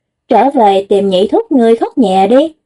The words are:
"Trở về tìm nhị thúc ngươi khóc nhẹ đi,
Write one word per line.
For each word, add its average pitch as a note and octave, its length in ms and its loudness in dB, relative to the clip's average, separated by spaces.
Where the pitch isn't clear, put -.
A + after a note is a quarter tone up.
"Trở A#3 220 2
về G3+ 400 0
tìm G3 200 0
nhị F#3+ 180 0
thúc A4 240 -4
ngươi A#3 240 2
khóc E4 220 -6
nhẹ F#3+ 300 0
đi, C#4+ 280 0